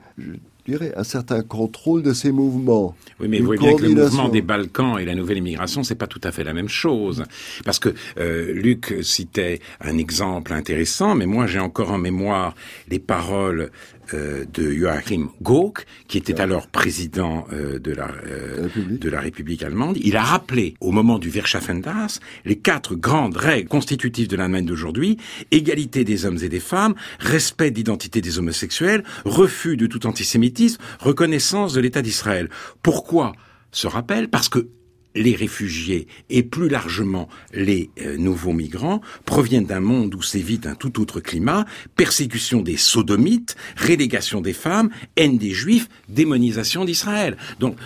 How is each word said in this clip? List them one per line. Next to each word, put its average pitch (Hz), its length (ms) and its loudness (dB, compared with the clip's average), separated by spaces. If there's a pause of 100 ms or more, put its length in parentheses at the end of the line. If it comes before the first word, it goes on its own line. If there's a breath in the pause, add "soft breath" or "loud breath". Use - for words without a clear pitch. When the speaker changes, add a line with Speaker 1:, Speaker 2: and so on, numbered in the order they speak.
(180 loud breath)
Speaker 1:
je - 140 -12 (340)
dirais, 151 280 -6
un 123 100 -4
certain 123 380 -2
contrôle 113 600 0
de 143 100 4
ces 131 180 0
mouvements. 127 640 2 (240 soft breath)
Speaker 2:
Oui, 107 100 -2
mais 107 100 2
Speaker 1:
Une 120 60 4
Speaker 2:
vous - 20 4
voyez 104 140 2
bien 147 100 8
que 151 60 8
le - 20 -2 (100)
Speaker 1:
coordination. 147 280 6
Speaker 2:
mouvement 131 120 4
des 113 140 4
Balkans 104 560 0
et 92 80 -4
la 87 80 -2
nouvelle 92 240 -2
immigration, 90 440 -4
c'est 120 120 -4
pas - 120 -4
tout - 160 -14
à 85 100 -4
fait - 120 -6
la 76 80 -6
même 87 160 -4
chose. 113 560 0 (400 loud breath)
Parce 98 140 0
que, 101 160 0 (240 loud breath)
euh, 85 340 -2
Luc 117 480 0
citait 87 600 -2 (200 loud breath)
un 76 160 -2
exemple 85 560 -2
intéressant, 82 600 0
mais 113 100 2
moi 110 220 2
j'ai 95 140 -2
encore 92 320 -2
en 101 60 0
mémoire 92 560 0 (360 loud breath)
les 90 80 -2
paroles, 90 720 -2 (420 loud breath)
euh, 73 320 -6 (100)
de 78 180 0
Joachim 80 560 0 (120)
Gauck, 165 460 2 (220 loud breath)
qui 101 100 -2
était 87 160 -2
Speaker 1:
Ouais. 85 60 -2
Speaker 2:
alors 92 260 0
président, 82 840 -2
euh, 69 260 -6
de 69 140 -4
la, 69 180 -6 (160)
euh, 67 300 -10
Speaker 1:
La 73 80 -4
République. 98 360 -4
Speaker 2:
de 82 80 -4
la 73 120 -2
République 76 420 -6
allemande. 113 400 -2
Il 101 140 4
a 110 80 2
rappelé, 123 560 0
au 92 100 -2
moment 110 300 6
du 85 100 -6
Wir 101 160 -4
schaffen 90 340 -2
das, 208 380 -4 (260 loud breath)
les 104 120 2
quatre 135 400 0
grandes 113 400 2
règles 123 320 2
constitutives 120 580 0
de 95 80 -2
l'Allemagne 92 320 0
d'aujourd'hui, 87 520 0 (340 loud breath)
égalité 147 500 2
des 101 240 0
hommes 87 160 0
et 90 60 -2
des 85 100 -4
femmes, 196 380 0 (240 loud breath)
respect 151 500 2
de 110 60 -4
l'identité 110 440 -2
des 87 200 -4
homosexuels, 160 640 0 (200 loud breath)
refus 165 520 4
de 117 100 4
tout 117 220 -6
antisémitisme, 123 760 2 (160 loud breath)
reconnaissance 160 720 2
de 131 80 2
l'État 127 220 2
d'Israël. 104 480 -2 (320 loud breath)
Pourquoi 160 520 2 (360 soft breath)
ce - 160 -4
rappel ? 120 420 -2
Parce 139 200 0
que 117 180 0 (500)
les 107 180 4
réfugiés 87 720 -4 (220 loud breath)
et 123 160 4
plus 160 240 -2
largement 95 600 -2 (240 loud breath)
les, 98 380 0 (100)
euh, 71 160 -6
nouveaux 87 360 0
migrants 90 480 -2 (240 loud breath)
proviennent 127 400 4
d'un 92 160 -2
monde 107 340 2
où 90 80 -8
sévit 92 440 -2
un 73 100 -6
tout 123 240 -4
autre - 180 -2
climat, 123 460 0 (320 loud breath)
persécution 123 640 2
des 85 140 -2
sodomites, 123 800 4 (200 loud breath)
relégation 123 640 2
des 90 120 -2
femmes, 202 360 2 (280 loud breath)
haine 147 200 4
des 104 140 -2
juifs, 110 380 2 (200 soft breath)
démonisation 123 760 0
d'Israël. 185 520 -2 (220 loud breath)
Donc 127 160 0 (120)